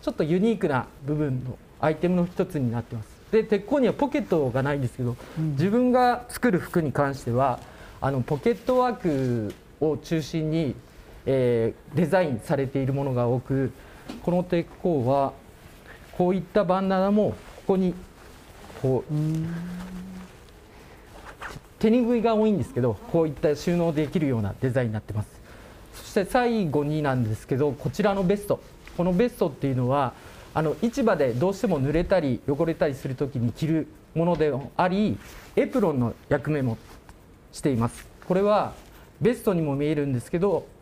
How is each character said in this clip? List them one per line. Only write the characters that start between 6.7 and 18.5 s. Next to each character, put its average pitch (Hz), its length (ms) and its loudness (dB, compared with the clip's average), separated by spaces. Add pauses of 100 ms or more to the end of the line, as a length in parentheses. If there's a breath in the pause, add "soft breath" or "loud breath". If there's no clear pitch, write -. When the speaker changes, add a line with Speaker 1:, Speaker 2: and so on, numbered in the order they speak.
Speaker 1:
に 143 100 0
関 139 240 0
し 135 80 -12
て 120 80 -4
は、 123 280 2 (420 loud breath)
あ 135 100 0
の、 135 100 0
ポ 147 160 -2
ケ 233 140 0
ッ 233 40 -2
ト 254 240 0
ワ 247 120 2
ー - 20 -4
ク 123 600 -2 (280)
を 151 160 2
中 165 240 -2
心 156 280 -4
に、 156 240 0 (520 loud breath)
え 120 480 2 (200)
ー、 139 40 -2
デ 170 80 4
ザ 185 160 2
イ 165 80 0
ン 117 100 -2
さ 156 160 -2
れ 135 100 0
て 135 160 -2
い 135 40 0
る 135 80 -2
も 139 100 -2
の 135 100 -2
が 120 140 2
多 127 140 0
く、 131 320 -2 (500 loud breath)
こ 175 80 -2
の 180 100 2
鉄 175 260 -2 (140)
鋼 151 240 0
は、 135 280 2 (840 loud breath)
こ 180 120 4
う 180 60 2
い 185 40 -2
っ - 20 -2
た 208 220 2
バ 185 160 2
ン 190 100 0
ダ 190 100 2
ナ 196 120 2
も、 202 200 4
こ 92 40 -8 (320)
こ 190 100 4
に、 185 160 2 (880)